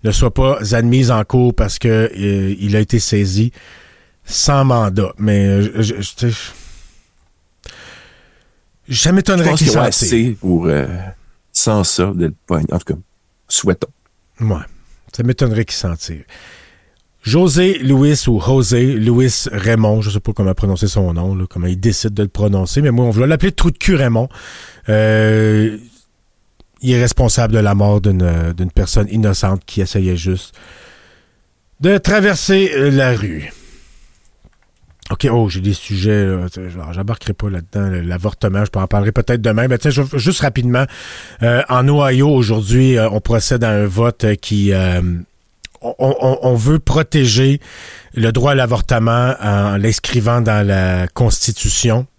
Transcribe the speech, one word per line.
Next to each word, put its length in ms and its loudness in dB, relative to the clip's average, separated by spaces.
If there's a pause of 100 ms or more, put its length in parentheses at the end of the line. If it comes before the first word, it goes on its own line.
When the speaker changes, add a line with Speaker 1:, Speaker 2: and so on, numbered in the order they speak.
Speaker 1:
ne 80 0
soient 220 2
pas 240 0 (140)
admises 400 2
en 120 0
cours 300 2
parce 240 -2
que, 400 2
euh, 420 -2
il 160 -2
a 40 4
été 180 0
saisi 540 0 (720)
sans 400 0
mandat. 540 0
Mais, 260 2
euh, 300 2
je, 260 -2
je, 140 -8
tu 160 -2
sais, 220 -10 (2250)
ça 220 0
m'étonnerait 340 2
Speaker 2:
Je 40 2
pense 100 2
Speaker 1:
qu'il 80 4
Speaker 2:
qu'ils 100 2
ont 40 2
Speaker 1:
s'en 60 2
Speaker 2:
assez 200 0
Speaker 1:
tire. 320 0
Speaker 2:
pour, 260 0
euh, 220 0 (640)
sans 320 0
ça, 220 0 (100)
de 100 0
le 80 -4 (140)
pogner. 240 0
En 80 -2
tout 160 -6
cas, 40 -14 (480)
souhaitons. 420 -2 (500)
Speaker 1:
Ouais. 160 0 (600)
Ça 60 -6
m'étonnerait 440 0
qu'il 100 -10
s'en 200 -4
tire. 280 -12 (1000)
José 580 2
Luis 480 2
ou 140 2
José 520 2
Luis 580 2
Raymond, 500 0
je 80 -2
sais 120 -4
pas 120 -4
comment 200 0
prononcer 340 -2
son 260 0
nom, 220 -2
là, 140 -4
comment 180 -4
il 120 -2
décide 340 -2
de 100 -2
le 60 -4
prononcer, 520 -2
mais 100 2
moi, 140 2
on 60 0
va 160 2
l'appeler 240 2
Trou 180 2
de 80 -4
cul 180 2
Raymond. 340 0 (580)
Euh, 880 2 (1040)
il 100 0
est 100 2
responsable 520 2
de 60 2
la 140 2
mort 260 2
d'une, 540 0
d'une 180 -4
personne 380 0
innocente 560 0
qui 160 -6
essayait 340 -2
juste 380 -4 (1300)
de 160 4
traverser, 800 2
euh, 160 2
la 220 2
rue. 380 -6 (1600)
Ok, 220 -2
oh, 180 2
j'ai 120 -6
des 120 0
sujets, 520 -2
là, 240 -4
tu 120 -12
sais, 80 -12
genre, 240 -12
j'embarquerai 400 -6
pas 160 -6
là-dedans, 400 -6
le, 120 -4
l'avortement, 640 -2
je 40 -6
peux 100 -4
en 80 -2
parler 240 0
peut-être 300 0
demain, 260 0
mais 100 0
tu 120 0
sais, 20 2
je, 260 -2
juste 240 0
rapidement, 440 0 (580)
euh, 260 2
en 180 2
Ohio, 420 2
aujourd'hui, 680 2
euh, 120 2
on 120 -2
procède 420 0
à 80 0
un 140 2
vote, 400 -2
euh, 100 2
qui, 380 0
euh, 280 0 (800)
on, 160 -8
on, 440 0
on 140 2
veut 240 2
protéger 840 0 (540)
le 160 0
droit 200 0
à 40 2
l'avortement 840 0
en 360 0
l'inscrivant 640 0
dans 260 0
la 400 0
Constitution 960 -2 (140)